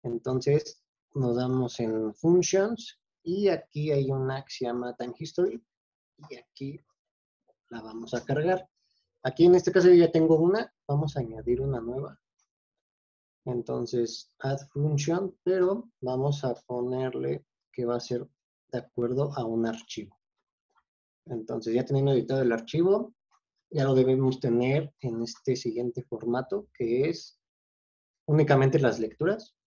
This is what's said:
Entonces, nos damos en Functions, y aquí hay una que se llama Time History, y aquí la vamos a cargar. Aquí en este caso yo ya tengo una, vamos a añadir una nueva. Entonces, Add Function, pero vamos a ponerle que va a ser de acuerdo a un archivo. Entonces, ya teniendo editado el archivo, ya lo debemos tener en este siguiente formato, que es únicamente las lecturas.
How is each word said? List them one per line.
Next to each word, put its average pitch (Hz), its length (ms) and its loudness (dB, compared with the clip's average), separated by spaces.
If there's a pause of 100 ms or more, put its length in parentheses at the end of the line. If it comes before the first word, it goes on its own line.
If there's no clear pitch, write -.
Entonces, 127 800 -2 (320)
nos 123 220 0
damos 123 440 -2
en 110 340 -2
Functions, 190 840 0 (240)
y 196 260 0
aquí 151 420 -2
hay 139 200 0
una 131 320 -4
que - 80 -20
se - 140 -8
llama 123 320 -6
Time 120 220 -10
History, 180 440 -4 (680)
y 127 60 -14
aquí 139 440 -14 (920)
la 113 120 -14
vamos 113 320 -10
a 117 100 -6
cargar. 170 440 -2 (540)
Aquí 131 220 2
en 175 100 10
este 180 160 4
caso 180 180 6
yo 180 60 12
ya 170 160 8
tengo 160 300 4
una, 196 340 2 (140)
vamos 147 280 -2
a 135 40 -2
añadir 117 400 -4
una 135 200 -4
nueva. 131 380 -8 (1300)
Entonces, 120 920 -4
Add 135 340 -6
Function, 151 720 -2
pero 190 480 0 (100)
vamos 135 440 -2
a 120 100 -2 (120)
ponerle 127 800 -6 (260)
que 127 120 -6
va 120 120 -2
a 117 40 -2
ser 123 260 -6 (460)
de 123 60 -6
acuerdo 127 580 -4
a 123 80 -4
un 113 220 -2
archivo. 113 520 -10 (1080)
Entonces, 113 480 -6
ya 131 100 2
teniendo 139 280 2
editado 127 300 0
el 120 100 2
archivo, 180 640 0 (560)
ya 143 140 0
lo 135 100 2
debemos 131 460 2
tener 131 600 0
en 117 220 -4
este 123 340 -4
siguiente 120 460 -6
formato, 127 720 -6
que 127 340 0
es - 320 -10 (840)
únicamente 143 520 4
las 120 200 2
lecturas. 175 580 -4 (100)